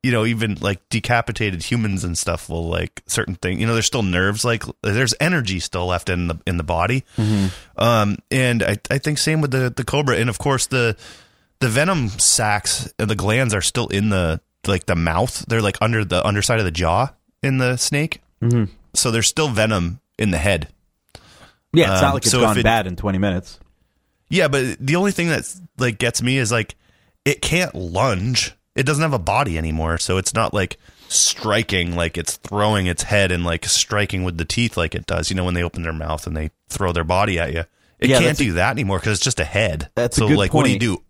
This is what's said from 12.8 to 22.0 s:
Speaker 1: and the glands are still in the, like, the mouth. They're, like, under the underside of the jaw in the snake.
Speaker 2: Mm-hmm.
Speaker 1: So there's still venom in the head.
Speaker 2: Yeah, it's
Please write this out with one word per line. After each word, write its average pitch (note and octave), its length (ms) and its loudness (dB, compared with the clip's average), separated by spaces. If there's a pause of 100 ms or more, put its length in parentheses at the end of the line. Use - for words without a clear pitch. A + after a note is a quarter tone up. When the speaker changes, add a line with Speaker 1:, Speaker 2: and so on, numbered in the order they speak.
Speaker 1:
and G#2+ 100 2
the G#2+ 60 2
glands G#2+ 380 2
are G2 80 0
still - 260 -2
in G#2 220 2
the, E2+ 320 2 (260)
like, F#2+ 180 0
the F2+ 100 2
mouth. E2 520 0
They're, A2+ 140 0
like, G2+ 200 0
under A2 240 2
the F2 200 0
underside G#2 340 2
of G#2 60 0
the F2 60 0
jaw F2+ 380 0 (320)
in C3+ 160 0
the B2+ 200 0
snake. D3+ 440 -2 (200)
Speaker 2:
Mm-hmm. A#2 300 2 (220)
Speaker 1:
So - 160 0
there's A2+ 180 2
still D#3 200 0
venom G#2+ 520 0 (200)
in G#2 120 2
the E2 60 0
head. E2 300 0 (1040)
Speaker 2:
Yeah, D#3 220 4
it's F#3 80 4